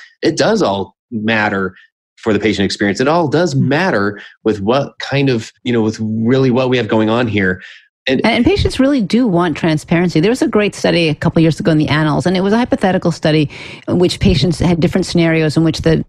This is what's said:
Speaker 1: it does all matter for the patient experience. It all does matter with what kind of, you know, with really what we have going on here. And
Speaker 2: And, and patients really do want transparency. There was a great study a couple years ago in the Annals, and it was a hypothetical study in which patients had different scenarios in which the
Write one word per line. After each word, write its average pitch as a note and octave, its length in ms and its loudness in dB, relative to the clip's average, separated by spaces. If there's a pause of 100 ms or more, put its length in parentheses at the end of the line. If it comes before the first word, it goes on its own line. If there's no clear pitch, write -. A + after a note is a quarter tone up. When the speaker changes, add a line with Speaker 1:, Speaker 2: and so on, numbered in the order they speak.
(220)
Speaker 1:
it - 160 0
does F#3 260 2
all G2 320 -4 (160)
matter G#2+ 640 -2 (400)
for A2 180 -2
the G2+ 60 0
patient G2+ 260 0
experience. G2 360 -2
It C3 60 0
all D#3+ 200 2
does D3 260 0
matter B2+ 680 0 (220)
with G2+ 180 0
what B2 380 -2
kind C#3 300 -2
of, A2+ 220 -4 (120)
you B2 100 -2
know, A#2 80 0
with A2 180 -2
really A2+ 520 0
what C3 180 0
we B2+ 80 2
have A#2 100 -2
going A2 220 2
on A#2 180 0
here. G2 340 -2 (460)
And C3+ 160 0
Speaker 2:
And, A3 140 2
and A#3+ 80 2
patients G4 340 0
really C4+ 220 2
do A3+ 260 0
want E3+ 300 0
transparency. E3 600 0
There F3+ 100 2
was B3+ 140 0
a D#4+ 40 0
great G#3 280 0
study E3+ 340 0
a D3+ 60 0
couple - 260 0
years D#3+ 180 2
ago D#3 120 0
in D#3 60 4
the D3+ 120 0
Annals, D3+ 360 0
and F#3 120 0
it F3+ 40 0
was G3 120 0
a A3+ 40 2
hypothetical F#3 540 0
study D#3 380 0 (380)
in F3+ 120 0
which - 200 0
patients F#3 400 2
had F3 200 0
different F3 260 0
scenarios D#3+ 520 0
in D#3+ 60 2
which D#3+ 180 0
the D#3+ 280 0